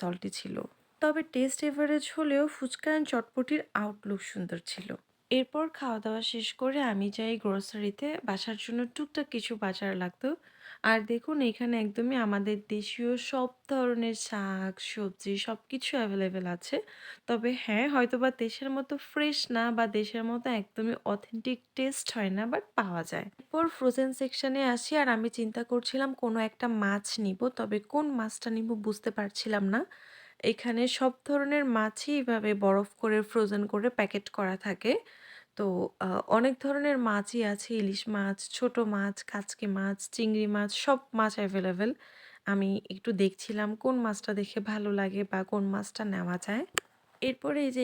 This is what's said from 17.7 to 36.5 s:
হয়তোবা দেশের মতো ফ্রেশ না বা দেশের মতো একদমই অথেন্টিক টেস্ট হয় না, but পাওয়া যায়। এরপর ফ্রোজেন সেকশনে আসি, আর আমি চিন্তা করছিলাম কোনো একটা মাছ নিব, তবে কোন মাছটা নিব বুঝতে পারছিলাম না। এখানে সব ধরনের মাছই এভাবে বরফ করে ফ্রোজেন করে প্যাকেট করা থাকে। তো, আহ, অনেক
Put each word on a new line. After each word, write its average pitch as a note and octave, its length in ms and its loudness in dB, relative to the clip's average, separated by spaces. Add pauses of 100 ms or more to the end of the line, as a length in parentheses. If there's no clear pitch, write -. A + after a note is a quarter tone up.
হয়তোবা B3+ 360 4 (140)
দেশের C4+ 320 -4
মতো C4+ 180 -4 (160)
ফ্রেশ D4 280 0 (180)
না A3+ 80 2 (120)
বা A#3 80 4 (140)
দেশের A3 320 -2
মতো A#3+ 160 -4 (140)
একদমই A3 360 -2 (160)
অথেন্টিক A3+ 460 -4 (180)
টেস্ট C4 300 -2 (100)
হয় G3 200 0
না, G#3 60 0 (100)
but - 120 0 (140)
পাওয়া F3 320 0
যায়। E3+ 180 -6 (120)
এরপর G#3+ 240 0 (120)
ফ্রোজেন C4 420 2
সেকশনে C4+ 440 0 (120)
আসি, A#3+ 180 -4 (100)
আর C4+ 140 4
আমি A3+ 120 0 (100)
চিন্তা A3+ 320 -2
করছিলাম C4 400 0 (120)
কোনো A3+ 160 2 (100)
একটা - 180 -4 (160)
মাছ G3+ 240 2 (180)
নিব, F#3+ 160 0 (180)
তবে G#3+ 200 0 (140)
কোন D4+ 140 2 (120)
মাছটা A3 380 -4
নিব A3+ 120 -2 (180)
বুঝতে G#3+ 320 -2
পারছিলাম G3+ 460 0 (100)
না। A#3+ 60 4 (720)
এখানে A#3+ 300 0 (160)
সব C4 140 4 (160)
ধরনের C#4+ 360 4 (120)
মাছই A3 440 0
এভাবে A3+ 300 2 (140)
বরফ G3 240 6 (140)
করে G#3+ 160 4 (120)
ফ্রোজেন G#3 320 2 (100)
করে G#3+ 160 2 (100)
প্যাকেট G3+ 280 0 (120)
করা F#3+ 180 0 (100)
থাকে। A3+ 260 0 (640)
তো, G#3 80 -2 (400)
আহ, F#3 140 0 (160)
অনেক B3+ 180 4 (100)